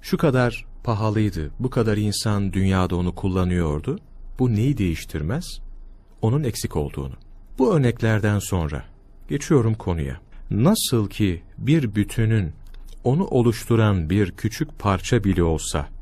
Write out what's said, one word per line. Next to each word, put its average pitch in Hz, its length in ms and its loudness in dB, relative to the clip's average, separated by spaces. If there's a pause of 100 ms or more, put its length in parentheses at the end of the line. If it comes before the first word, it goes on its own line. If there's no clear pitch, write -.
Şu - 160 -2
kadar 127 480 2 (180)
pahalıydı, 104 760 0
bu 127 100 -2
kadar 110 280 2
insan 101 560 0
dünyada 95 420 2
onu 90 200 0
kullanıyordu. 90 840 0 (400)
Bu 120 160 2
neyi 127 220 2
değiştirmez? 85 840 -4 (600)
Onun 123 220 2
eksik - 320 -4
olduğunu. 69 380 -4 (460)
Bu 240 160 4
örneklerden 110 640 2
sonra 78 440 -2 (460)
geçiyorum 143 440 2
konuya. 78 480 -4 (300)
Nasıl 113 580 2
ki 90 340 -2 (140)
bir 127 380 2
bütünün 107 560 0 (520)
onu 143 220 2
oluşturan 110 840 2
bir 95 220 2
küçük - 480 -6
parça 104 440 0
bile 92 200 4
olsa 80 440 0 (140)